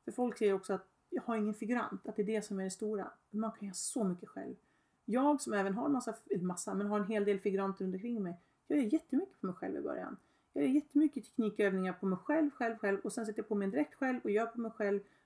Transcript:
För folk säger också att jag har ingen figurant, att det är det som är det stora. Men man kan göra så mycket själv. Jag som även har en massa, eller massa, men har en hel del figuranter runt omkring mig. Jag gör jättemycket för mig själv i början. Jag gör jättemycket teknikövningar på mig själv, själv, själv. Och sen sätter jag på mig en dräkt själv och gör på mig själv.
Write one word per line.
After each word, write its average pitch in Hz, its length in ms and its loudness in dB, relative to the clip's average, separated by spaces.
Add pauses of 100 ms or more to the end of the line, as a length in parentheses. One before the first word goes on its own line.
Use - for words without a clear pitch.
För 220 80 -8
folk 247 260 -2
säger 202 160 4
också 190 200 -2
att 190 120 -6 (240)
jag 359 120 -4
har 226 140 -2
ingen 214 180 0
figurant, 220 520 -4
att 208 100 -8
det 214 60 2
är 190 40 -2
det 214 160 0
som 196 180 -4
är 190 40 -2
det 190 60 -2
stora. 208 400 -4 (200)
Men 208 100 -4
man 220 120 -2
kan 208 140 -10
göra 185 80 -8
så - 300 -2
mycket 180 240 -2
själv. - 260 -10 (500)
Jag 269 360 4
som 226 120 -4
även 196 220 2
har 247 120 -2
en 285 60 2
massa, 240 220 -2 (160)
eller 175 140 0
massa, 180 300 -2
men 202 120 0
har 208 140 2
en 196 60 0
hel 208 180 0
del 196 160 2
figuranter 190 440 0
runt 185 100 -2
omkring 220 280 -4
mig. 180 180 -6 (260)
Jag 294 120 2
gör 220 140 2
jättemycket 320 480 0
för 202 60 -4
mig 180 100 -4
själv 190 200 -6
i - 40 -4
början. - 360 -6 (360)
Jag 285 120 2
gör 269 60 4
jättemycket 294 540 4
teknikövningar 196 680 2
på 190 140 -4
mig 185 120 2
själv, 302 320 2
själv, 226 280 -2
själv. 196 220 2
Och 208 120 -4
sen 220 140 -4
sätter 214 120 -6
jag 208 100 -4
på 226 60 0
mig 202 100 2
en 196 60 2
dräkt 285 240 0
själv 254 300 0
och 208 60 0
gör 220 160 2
på 233 140 -6
mig 226 100 -4
själv. 202 300 0 (240)